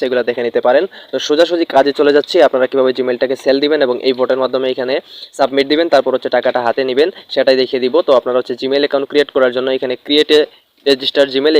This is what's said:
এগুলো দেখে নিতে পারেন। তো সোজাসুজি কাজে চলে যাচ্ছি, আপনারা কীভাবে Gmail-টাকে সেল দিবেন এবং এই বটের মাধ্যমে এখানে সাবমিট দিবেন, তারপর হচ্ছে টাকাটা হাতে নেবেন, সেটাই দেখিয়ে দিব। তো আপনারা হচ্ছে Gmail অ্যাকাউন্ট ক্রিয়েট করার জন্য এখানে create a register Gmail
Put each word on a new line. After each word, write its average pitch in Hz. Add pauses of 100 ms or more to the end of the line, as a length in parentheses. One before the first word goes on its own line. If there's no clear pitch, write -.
এগুলো 123
দেখে 120
নিতে 120
পারেন। 139 (280)
তো 135 (100)
সোজাসুজি 165 (100)
কাজে 139
চলে 147
যাচ্ছি, 147
আপনারা 131
কীভাবে 131
Gmail-টাকে 127
সেল 135
দিবেন 147
এবং 123 (120)
এই 131
বটের 131
মাধ্যমে 131
এখানে 131 (420)
সাবমিট 135
দিবেন, 165
তারপর 131
হচ্ছে 127
টাকাটা 123
হাতে 117
নেবেন, 131 (260)
সেটাই 131
দেখিয়ে 127
দিব। 127 (120)
তো 147
আপনারা 123
হচ্ছে -
Gmail 139
অ্যাকাউন্ট 139
ক্রিয়েট 143
করার 127
জন্য 131
এখানে 131 (120)
create 151
a - (500)
register 139
Gmail 143